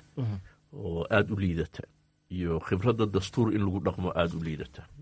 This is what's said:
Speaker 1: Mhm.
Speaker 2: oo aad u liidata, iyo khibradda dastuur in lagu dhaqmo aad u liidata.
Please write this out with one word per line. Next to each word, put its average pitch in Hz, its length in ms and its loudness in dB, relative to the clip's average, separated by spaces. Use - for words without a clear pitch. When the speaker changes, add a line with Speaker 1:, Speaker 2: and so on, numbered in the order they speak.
Speaker 1:
Mhm. 113 200 -4
Speaker 2:
oo 82 380 -4
aad 104 200 4
u 107 60 -2
liidata, 85 460 -2
iyo 85 300 0
khibradda 110 460 2
dastuur 101 480 2
in 104 100 2
lagu 95 160 0
dhaqmo 92 300 0
aad 85 240 2
u 82 80 -4
liidata. 78 400 -6